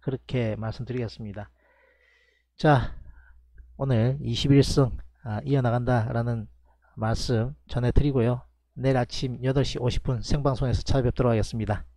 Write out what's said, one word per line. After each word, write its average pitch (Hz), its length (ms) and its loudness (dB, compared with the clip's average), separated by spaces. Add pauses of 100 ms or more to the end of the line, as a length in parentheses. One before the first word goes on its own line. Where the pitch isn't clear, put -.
그렇게 123 540 -4
말씀드리겠습니다. 110 960 -8 (1040)
자, 139 380 4 (800)
오늘 131 440 0
이십일 139 420 4
승, 131 340 2 (280)
아, 107 200 -6
이어나간다라는 120 1000 0 (480)
말씀 117 640 -2 (100)
전해드리고요. 123 760 2 (340)
내일 131 240 0
아침 123 440 -4
여덟 131 220 2
시 - 160 -4
오십 123 240 0
분 120 180 -2
생방송에서 139 600 0
찾아뵙도록 123 480 2
하겠습니다. 107 540 -2 (120)